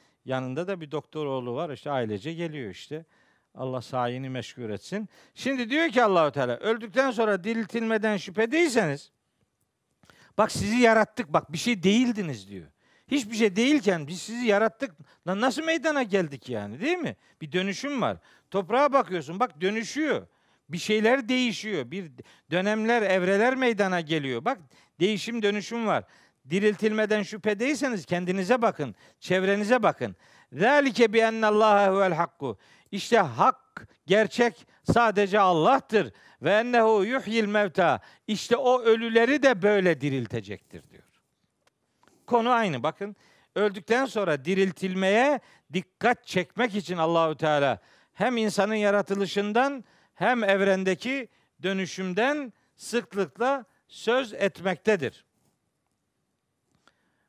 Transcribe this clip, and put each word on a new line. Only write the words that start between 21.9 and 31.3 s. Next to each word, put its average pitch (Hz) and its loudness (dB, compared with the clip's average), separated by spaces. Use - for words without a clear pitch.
Bir 175 -12
dönemler, 214 0
evreler 196 2
meydana 202 0
geliyor. 143 -4
Bak 233 -2
değişim, 214 0
dönüşüm 208 -2
var. 135 0
Diriltilmeden 214 0
şüphe 208 -4
değilseniz 254 -2
kendinize 185 0
bakın, 151 -2
çevrenize 202 0
bakın. 127 0
ذَٰلِكَ 247 2
بِأَنَّ 226 2